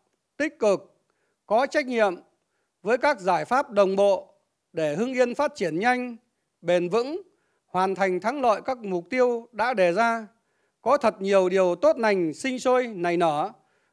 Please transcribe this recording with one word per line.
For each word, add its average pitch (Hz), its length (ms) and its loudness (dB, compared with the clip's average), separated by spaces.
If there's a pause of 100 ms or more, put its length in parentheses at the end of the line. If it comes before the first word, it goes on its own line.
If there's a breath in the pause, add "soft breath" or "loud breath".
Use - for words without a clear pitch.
(360)
tích 302 220 -6
cực, 202 360 0 (520)
có 233 200 0
trách 302 200 -2
nhiệm 226 280 0 (680)
với 226 160 0
các 269 220 0
giải 175 240 0
pháp 277 260 -2
đồng 196 260 2
bộ 196 380 0 (380)
để 156 220 -2
Hưng 233 180 -4
Yên 247 220 0
phát 285 200 -2
triển 160 240 -4
nhanh, 247 380 -2 (460)
bền 175 260 0
vững, 254 340 -4 (440)
hoàn 190 280 -2
thành 185 260 0
thắng 240 200 -4
lợi 233 240 0
các 262 140 -4
mục 185 320 -8
tiêu 247 420 0
đã 233 220 -2
đề 180 180 2
ra. 226 340 0 (560)
Có 277 160 2
thật 220 220 0
nhiều 196 280 4
điều 180 260 2
tốt 277 240 2
lành 190 360 0
sinh 254 240 -6
sôi 254 280 2
nảy 175 300 -4
nở 170 340 0 (420)